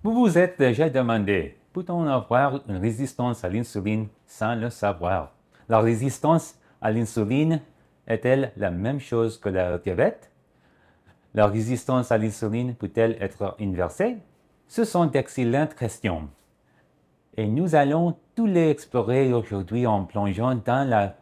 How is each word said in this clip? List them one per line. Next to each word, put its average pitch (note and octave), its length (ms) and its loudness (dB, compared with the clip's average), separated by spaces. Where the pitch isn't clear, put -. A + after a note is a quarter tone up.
Vous A3 80 0
vous A3+ 260 4
êtes F3+ 220 2
déjà C3+ 280 4
demandé, G#2 680 0
peut-on F3 340 -4
avoir C3+ 600 0
une G2 80 -6
résistance A#2 680 -4
à F2+ 60 -4
l'insuline G#2+ 580 -4
sans A2 280 -4
le A#2 160 -4
savoir ? F2+ 640 -4
La A2 120 6
résistance B2+ 760 0
à A2 120 -2
l'insuline A#2+ 680 0
est-elle B2 500 0
la G2 140 -2
même A2+ 300 -4
chose A2+ 380 -2
que G#2 100 -6
le F2+ 340 -2
diabète ? G#2+ 480 -2
La G#2 140 6
résistance A#2+ 640 -2
à A2+ 60 4
l'insuline A2+ 580 -4
peut-elle A2+ 440 0
être G2 400 -6
inversée ? G2+ 580 -2
Ce A#3 160 -2
sont F3 220 2
d'excellentes C3 680 0
questions. E2+ 540 -6
Et G#2+ 120 -2
nous D#3 260 0
allons D#3 420 2
tous A#3 100 0
les E3+ 240 4
explorer B2+ 640 0
aujourd'hui G#2+ 520 -2
en G#2 200 2
plongeant G2+ 500 -2
dans B2 340 -2
la G2+ 340 2